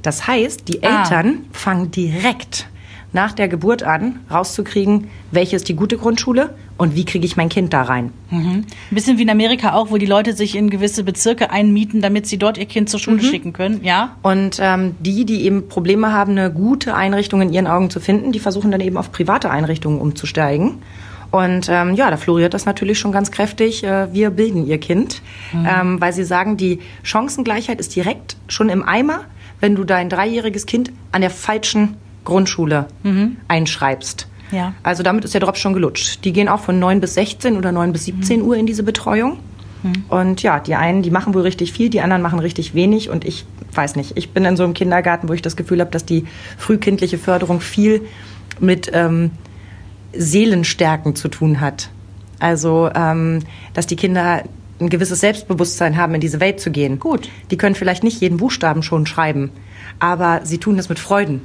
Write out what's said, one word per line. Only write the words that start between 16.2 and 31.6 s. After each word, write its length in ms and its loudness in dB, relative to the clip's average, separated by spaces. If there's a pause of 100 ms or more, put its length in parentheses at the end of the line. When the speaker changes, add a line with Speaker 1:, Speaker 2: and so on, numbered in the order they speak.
Speaker 1:
eine 180 2
gute 420 0
Einrichtung 480 2
in 100 2
ihren 140 2
Augen 240 2
zu 100 -6
finden, 320 2
die 80 -2
versuchen 300 0
dann 100 2
eben 160 -2
auf 160 -4
private 380 0
Einrichtungen 500 0
umzusteigen. 760 0 (560)
Und, 360 2
ähm, 280 2
ja, 160 4
da 60 0
floriert 360 2
das 140 -2
natürlich 320 0
schon 120 -2
ganz 200 0
kräftig, 520 0
äh, 300 -2
„Wir 160 2
bilden 380 0
Ihr 100 0
Kind“, 460 -2 (280)
Speaker 2:
Mhm. 160 0
Speaker 1:
ähm, 340 2
weil 120 2
sie 120 -2
sagen, 320 0
die 220 0 (220)
Chancengleichheit 800 -2
ist 160 -8
direkt 420 -4 (100)
schon 220 2
im 180 0
Eimer, 340 0 (400)
wenn 120 4
du 100 0
dein 260 0
dreijähriges 580 -2
Kind 240 -2 (200)
an 100 0
der 100 2
falschen 680 0 (280)